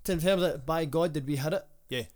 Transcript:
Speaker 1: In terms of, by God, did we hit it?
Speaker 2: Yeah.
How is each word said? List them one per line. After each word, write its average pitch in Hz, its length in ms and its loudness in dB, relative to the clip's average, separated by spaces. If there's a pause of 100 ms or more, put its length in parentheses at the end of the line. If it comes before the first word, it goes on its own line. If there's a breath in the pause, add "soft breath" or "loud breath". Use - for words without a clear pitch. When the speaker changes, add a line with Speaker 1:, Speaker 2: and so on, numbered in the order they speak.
Speaker 1:
In 170 120 0
terms 180 240 4
of, 147 220 -2
by 165 200 0
God, 160 280 0
did 147 140 -4
we 147 100 0
hit 156 160 -2
it? - 120 -4 (240)
Speaker 2:
Yeah. 123 140 -2 (120)